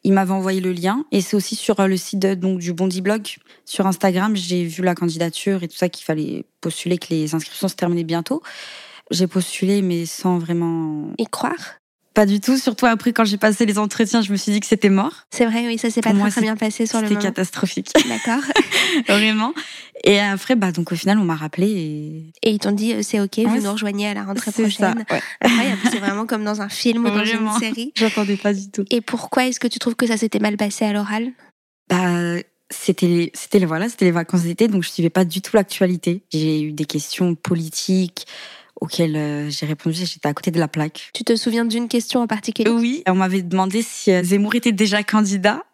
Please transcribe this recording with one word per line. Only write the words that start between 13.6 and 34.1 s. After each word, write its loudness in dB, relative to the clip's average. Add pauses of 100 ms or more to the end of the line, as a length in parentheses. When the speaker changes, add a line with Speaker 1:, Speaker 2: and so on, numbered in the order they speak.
Speaker 1:
les 2
entretiens, 2
je 0
me 2
suis -2
dit 2
que -8
c'était 4
mort. 2
Speaker 2:
C'est 2
vrai, 0
oui, -2
ça -2
s'est 0
pas 2
Speaker 1:
Pour 4
Speaker 2:
très, 4
Speaker 1:
moi, 2
Speaker 2:
très -2
bien 0
passé -2
sur -2
le 0
Speaker 1:
c'était 2
Speaker 2:
moment. 0
Speaker 1:
catastrophique. -4 (180)
Speaker 2:
D'accord. -2 (340)
Speaker 1:
<laughs> 0
Vraiment. 2 (500)
Et 6
après, 0
bah, 2
donc, -2
au 0
final, 2
on 4
m'a 0
rappelé 0
et -4
Speaker 2:
Et 4
ils 0
t'ont 0
dit, 0
euh, « -2
C'est -2
ok, -2
vous 2
Speaker 1:
Ouais, 2
Speaker 2:
nous -2
rejoignez -4
à -4
la -6
rentrée -6
Speaker 1:
c'est 2
ça, 2
Speaker 2:
prochaine. » -4
Speaker 1:
ouais. 0 (180)
Speaker 2:
Incroyable, 2 (100)
c'est -2
vraiment -2
comme -2
dans -4
un -6
film 0
ou 4
dans 0
Speaker 1:
Vraiment. 0
Speaker 2:
une 2
série. -4
Speaker 1:
J'attendais 0
pas 0
du -4
tout. -4
Speaker 2:
Et 2
pourquoi -2
est-ce -4
que -2
tu -4
trouves -2
que 2
ça 0
s'était 0
mal 0
passé -2
à 0
l'oral ? -2 (600)
Speaker 1:
Bah, 0 (320)
c'était 0
les, 2
c'était 0
les, 4
voilà, -2
c'était 0
les 8